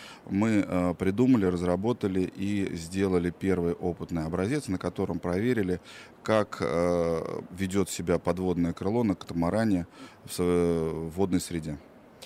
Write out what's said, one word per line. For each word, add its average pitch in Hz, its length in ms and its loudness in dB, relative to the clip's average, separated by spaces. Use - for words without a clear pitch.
Мы, 104 360 4
э, 90 320 0
придумали, 104 480 4
разработали 92 760 0
и 98 560 -2
сделали 87 540 0
первый 87 420 0
опытный 85 500 -4
образец, 95 460 -2
на 92 80 -2
котором 90 420 -4
проверили, 92 600 0
как, 107 380 2
э, 85 800 0
ведет 95 380 0
себя 87 300 0
подводное 87 520 0
крыло 107 320 0
на 98 100 2
катамаране 87 760 0
в - 80 -16
с-, - 80 -8
э, 85 500 2
в 80 200 -6
водной 87 320 0
среде. 78 360 -6